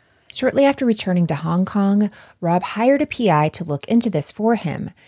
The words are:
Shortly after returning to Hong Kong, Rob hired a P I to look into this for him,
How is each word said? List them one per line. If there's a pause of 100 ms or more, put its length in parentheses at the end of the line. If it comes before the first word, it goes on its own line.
(320)
Shortly
after
returning
to
Hong
Kong, (280)
Rob
hired
a
P
I
to
look
into
this
for
him, (160)